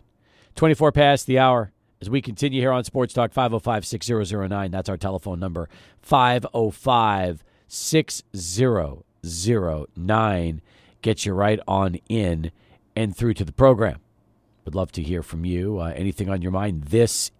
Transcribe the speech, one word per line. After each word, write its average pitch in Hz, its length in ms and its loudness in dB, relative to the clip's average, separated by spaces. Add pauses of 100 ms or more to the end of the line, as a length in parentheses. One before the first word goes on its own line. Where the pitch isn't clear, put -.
(540)
twenty-four 156 380 4
past 143 340 4
the 131 120 2
hour 123 340 4 (280)
as 95 80 -10
we 127 140 0
continue 131 380 -2
here 131 120 2
on 127 120 0
Sports 127 280 -2
Talk 120 200 0
five 123 200 0
oh 113 60 0
five, 107 260 -2
six - 220 -8
zero 110 180 0
zero 98 220 -4
nine. 98 240 -2
That's 92 180 -4
our 98 80 -4
telephone 95 420 -4
number, 87 300 -6 (320)
five 123 540 2
oh 113 160 0
five, 101 760 0 (220)
six - 560 -2 (120)
zero 90 720 -2 (220)
zero 85 680 -2
nine. 90 680 0 (400)
Get 107 240 0
you 98 80 -2
right 104 340 2
on 95 280 0 (120)
in 85 420 0 (460)
and 107 180 -2
through 117 200 0
to 98 100 -4
the 76 80 -8
program. 113 480 4 (640)
Would 76 100 -8
love 92 180 -2
to 90 100 -6
hear 82 200 -4
from 82 220 -8
you. 90 360 -2
Uh, 82 140 -4
anything 95 340 -4
on 95 140 -2
your 90 80 -4
mind, 92 340 -4
this 110 560 2